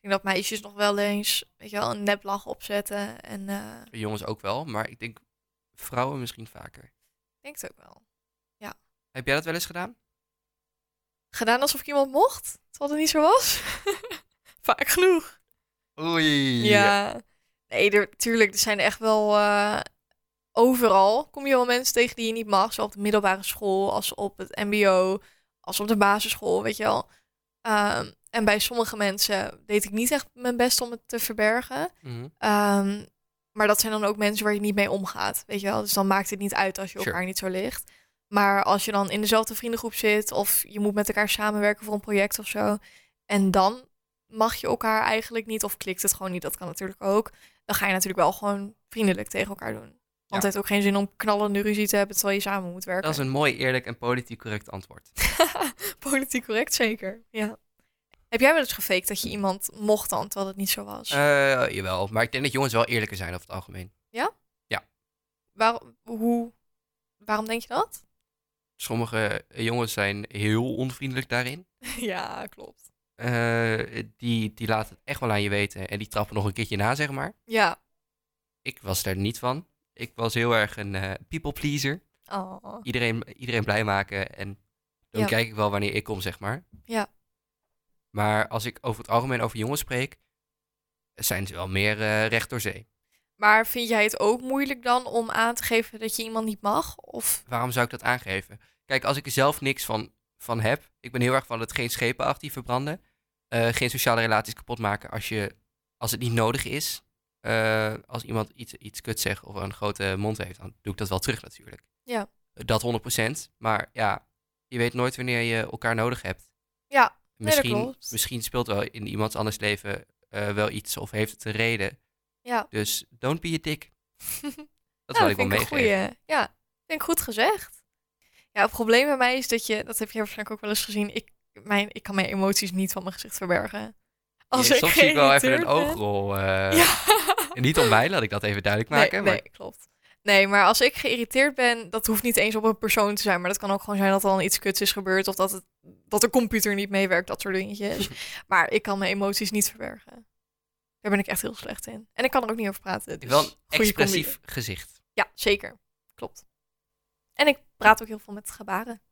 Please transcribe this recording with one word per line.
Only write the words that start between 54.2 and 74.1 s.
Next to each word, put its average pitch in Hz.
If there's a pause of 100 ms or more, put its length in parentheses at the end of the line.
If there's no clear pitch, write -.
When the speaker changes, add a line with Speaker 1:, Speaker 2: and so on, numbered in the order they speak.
Speaker 2:
correct 107
antwoord. - (480)
Speaker 1:
<laughs> -
Politiek 269
correct, 226
zeker. 220
Ja. 214 (720)
Heb 226
jij 269
wel 320
eens 262
gefaked -
dat 202
je -
iemand 196
mocht 208
dan, -
terwijl 196
het 190
niet 196
zo 202
was? 202
Speaker 2:
Eh, 139
jawel, 95
maar 110
ik 117
denk 135
dat 135
jongens 131
wel 113
eerlijker 107
zijn 95
over 90
het -
algemeen. 92 (160)
Speaker 1:
Ja? 277 (360)
Speaker 2:
Ja. - (680)
Speaker 1:
Waar-, 226 (220)
hoe, 233 (640)
waarom 214
denk 226
je -
dat? 330 (720)
Speaker 2:
Sommige 113 (100)
jongens 117
zijn 101
heel 110
onvriendelijk 131
daarin. 127 (120)
Speaker 1:
<laughs> -
Ja, 196
klopt. - (240)
Speaker 2:
Eh, 117 (140)